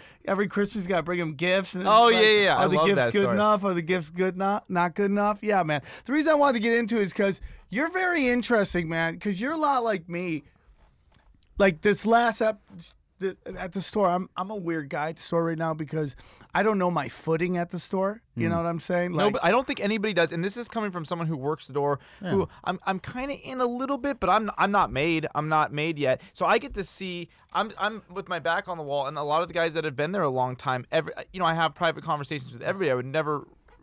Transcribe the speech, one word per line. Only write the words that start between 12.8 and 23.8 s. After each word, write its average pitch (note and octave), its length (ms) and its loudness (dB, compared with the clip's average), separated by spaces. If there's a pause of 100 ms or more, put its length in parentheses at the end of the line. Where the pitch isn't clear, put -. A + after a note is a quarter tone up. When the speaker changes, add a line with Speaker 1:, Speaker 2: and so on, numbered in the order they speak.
Speaker 1:
the, F#3 160 -4 (220)
at F3+ 140 -10
the F#3+ 100 -4
store, G3 280 0
I'm, F3+ 280 -2
I'm F#3 140 -6
a A3 40 -8
weird E3 340 -6
guy D3+ 200 -4
at D#3+ 60 -10
the - 80 -18
store E3+ 220 0
right E3 120 -2
now D#3+ 160 -2
because D3+ 420 -4 (380)
I F#3 80 2
don't G#3+ 160 2
know F3+ 140 2
my C#3 180 -2
footing F3 480 -2
at E3+ 140 -4
the F3 80 -8
store. G3 420 -4 (140)
You A#2+ 120 0
Speaker 3:
Mm. E3 40 0
Speaker 1:
know E3+ 60 0
what E3 100 -2
I'm E3+ 120 -2
saying? F3+ 340 0
Speaker 2:
No, F3 120 2
Speaker 1:
Like G#3 80 4
Speaker 2:
but - 100 -2
I E3+ 60 4
don't B3 160 4
think C#4 140 -6
anybody G#3 340 0
does. E3 180 2
And E3+ 120 -2
this G3 120 -4
is A#3+ 140 -8
coming G#3 220 -4
from F3 120 -8
someone E3+ 240 -4
who D#3+ 80 -2
works C#3+ 300 -4
the C3 80 -16
door, C#3+ 260 0 (220)
Speaker 3:
Yeah. F#3 100 -6
Speaker 2:
who F#3+ 180 0 (140)
I'm, F3+ 220 -4
I'm F#3+ 140 -2
kinda C4+ 340 -8
in - 260 -10
a B3+ 60 2
little B3+ 320 -2